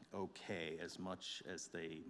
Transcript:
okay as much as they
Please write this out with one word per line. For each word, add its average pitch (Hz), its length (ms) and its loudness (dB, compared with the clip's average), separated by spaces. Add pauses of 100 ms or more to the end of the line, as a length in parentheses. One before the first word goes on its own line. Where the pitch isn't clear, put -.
(140)
okay 90 680 2
as 85 180 -2
much 92 420 0 (100)
as 82 140 0
they 82 320 0 (120)